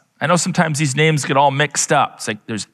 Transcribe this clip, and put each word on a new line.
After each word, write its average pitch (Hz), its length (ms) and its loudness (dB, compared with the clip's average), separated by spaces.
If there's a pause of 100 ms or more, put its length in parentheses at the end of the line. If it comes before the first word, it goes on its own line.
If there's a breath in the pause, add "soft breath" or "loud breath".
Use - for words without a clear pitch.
(240)
I 143 40 0
know 175 80 4
sometimes 165 420 0
these 139 180 -2
names 151 300 2
get 147 100 -2
all 139 140 4
mixed 139 420 -2
up. 139 260 2
It's - 100 -10
like 107 180 -8
there's 107 280 -8